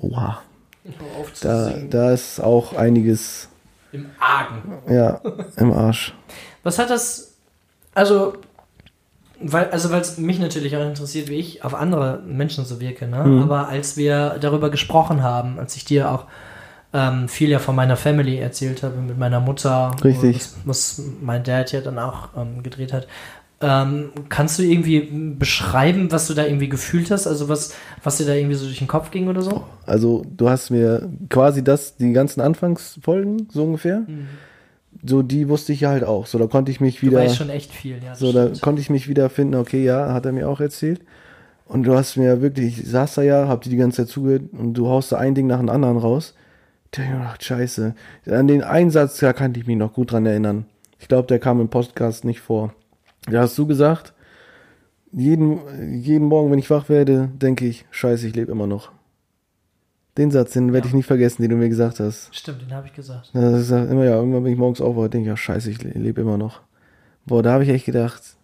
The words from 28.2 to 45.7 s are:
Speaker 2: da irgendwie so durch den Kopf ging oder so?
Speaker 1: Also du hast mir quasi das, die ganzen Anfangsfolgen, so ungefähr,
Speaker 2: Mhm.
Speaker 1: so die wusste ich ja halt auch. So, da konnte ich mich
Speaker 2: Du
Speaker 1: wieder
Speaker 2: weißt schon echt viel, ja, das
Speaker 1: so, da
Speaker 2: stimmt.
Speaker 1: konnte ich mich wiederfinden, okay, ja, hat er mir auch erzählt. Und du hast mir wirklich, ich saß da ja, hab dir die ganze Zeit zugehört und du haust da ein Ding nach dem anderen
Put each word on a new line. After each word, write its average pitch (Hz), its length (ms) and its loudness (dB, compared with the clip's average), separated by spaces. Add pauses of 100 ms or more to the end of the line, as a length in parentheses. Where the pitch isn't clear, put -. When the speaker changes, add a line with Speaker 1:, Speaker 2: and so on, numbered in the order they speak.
Speaker 2:
da 143 60 2
irgendwie 143 220 0
so 135 120 -4
durch 131 120 -8
den 135 100 -4
Kopf 156 220 -2
ging 185 180 -2
oder 185 140 -2
so? 202 220 -4 (200)
Speaker 1:
Also 117 400 2 (100)
du 120 140 2
hast 127 220 0
mir 117 380 2 (200)
quasi 139 340 4
das, 143 340 0
die 120 160 2
ganzen 135 280 2
Anfangsfolgen, 175 1120 -2
so 151 140 -2
ungefähr, 165 420 -2
Speaker 2:
Mhm. 147 220 -12 (760)
Speaker 1:
so 131 180 2
die 139 260 0
wusste 147 260 0
ich 139 60 -6
ja 147 100 2
halt 135 140 2
auch. 107 220 0
So, 120 120 -2
da 113 80 2
konnte 135 240 2
ich 127 100 -4
mich 131 200 0
Speaker 2:
Du 135 80 2
Speaker 1:
wieder 127 100 6
Speaker 2:
weißt 123 180 4
schon 143 140 -4
echt 143 220 -10
viel, 131 300 -12
ja, 127 80 -14
das 127 100 -14
Speaker 1:
so, 127 120 2
da 123 140 6
Speaker 2:
stimmt. - 160 -4
Speaker 1:
konnte 147 180 0
ich 135 100 -4
mich 135 180 0
wiederfinden, 139 480 2
okay, 131 280 0
ja, 131 300 0
hat 123 100 -2
er 131 80 -4
mir 135 160 -2
auch 139 120 -4
erzählt. 156 420 -4 (640)
Und - 160 -2
du 127 140 4
hast 131 200 0
mir 127 240 4
wirklich, 131 380 0
ich - 100 -10
saß 127 280 0
da 143 60 2
ja, 143 260 4
hab 127 140 0
dir 127 80 -8
die 123 60 0
ganze 123 280 2
Zeit 117 40 -4
zugehört 135 340 0 (100)
und 117 220 -4
du 120 120 0
haust 131 260 0
da - 60 2
ein 135 160 0
Ding 135 140 2
nach 123 100 2
dem 120 100 0
anderen 123 300 2